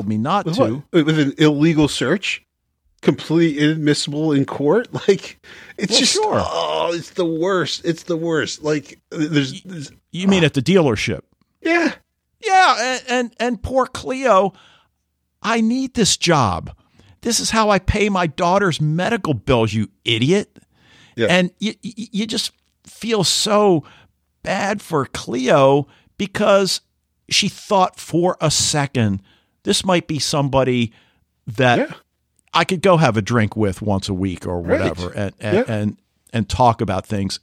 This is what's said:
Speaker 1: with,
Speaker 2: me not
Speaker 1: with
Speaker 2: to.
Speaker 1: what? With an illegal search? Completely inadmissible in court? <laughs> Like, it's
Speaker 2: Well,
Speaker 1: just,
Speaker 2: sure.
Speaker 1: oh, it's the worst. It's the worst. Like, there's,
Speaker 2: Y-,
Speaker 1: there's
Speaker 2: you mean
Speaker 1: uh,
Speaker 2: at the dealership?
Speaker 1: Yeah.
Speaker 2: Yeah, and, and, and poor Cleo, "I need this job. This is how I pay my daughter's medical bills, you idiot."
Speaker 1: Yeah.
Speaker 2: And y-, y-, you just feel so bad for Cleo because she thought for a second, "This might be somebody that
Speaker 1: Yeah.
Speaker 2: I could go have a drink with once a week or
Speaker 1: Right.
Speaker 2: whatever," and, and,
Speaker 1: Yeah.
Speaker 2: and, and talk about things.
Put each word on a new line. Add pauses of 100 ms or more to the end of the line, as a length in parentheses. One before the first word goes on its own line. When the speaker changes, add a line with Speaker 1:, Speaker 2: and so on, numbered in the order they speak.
Speaker 1:
with,
Speaker 2:
me
not
Speaker 1:
with
Speaker 2:
to. (100)
Speaker 1:
what?
With
an
illegal
search? (560)
Completely
inadmissible
in
court?
<laughs>
Like, (380)
it's
Speaker 2:
Well,
Speaker 1:
just,
Speaker 2:
sure. (100)
Speaker 1:
oh,
it's
the
worst.
It's
the
worst.
Like, (100)
there's,
Speaker 2:
Y-,
Speaker 1:
there's (200)
Speaker 2:
you
mean
Speaker 1:
uh,
Speaker 2:
at
the
dealership? (400)
Speaker 1:
Yeah. (520)
Speaker 2:
Yeah,
and,
and,
and
poor
Cleo, (880)
"I
need
this
job. (480)
This
is
how
I
pay
my
daughter's
medical
bills,
you (140)
idiot." (600)
Speaker 1:
Yeah.
Speaker 2:
And (100)
y-,
y-, (200)
you
just (320)
feel
so (600)
bad
for
Cleo (280)
because (480)
she
thought
for
a
second, (440)
"This
might
be
somebody (540)
that
Speaker 1:
Yeah. (600)
Speaker 2:
I
could
go
have
a
drink
with
once
a
week
or
Speaker 1:
Right.
Speaker 2:
whatever,"
and,
and,
Speaker 1:
Yeah.
Speaker 2:
and, (360)
and
talk
about
things.